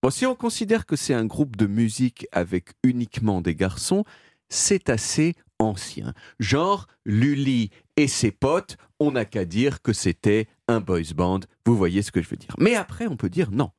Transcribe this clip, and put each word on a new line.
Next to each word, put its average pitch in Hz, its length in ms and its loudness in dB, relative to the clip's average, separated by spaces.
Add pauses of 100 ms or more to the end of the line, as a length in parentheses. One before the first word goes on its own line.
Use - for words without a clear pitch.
Bon, 131 80 4
si 262 160 -2
on 254 80 0
considère 220 500 -2
que 156 100 -2
c'est 135 200 -2
un 113 100 0
groupe 127 300 -4
de 107 100 2
musique 113 640 -2
avec 90 420 -2 (100)
uniquement 113 580 0
des 82 140 -2
garçons, 95 480 -2 (440)
c'est - 440 0
assez 151 420 0 (240)
ancien. - 560 -4 (260)
Genre, 160 460 0 (180)
Lully 127 680 2 (240)
et 147 120 4
ses 120 220 0
potes, 156 480 -2 (220)
on 147 140 2
n'a 117 120 0
qu'à 98 200 -4
dire 117 360 -2
que 113 120 0
c'était 104 520 2 (220)
un 113 120 2
boys 85 360 -2
band, 90 240 2 (260)
vous 117 100 6
voyez 95 280 2
ce - 80 -8
que 87 100 0
je - 80 -8
veux - 80 -8
dire. - 220 -18
Mais 233 160 4
après, 226 320 -4
on 143 100 -6
peut - 120 -2
dire 160 200 -2
non. 110 300 -2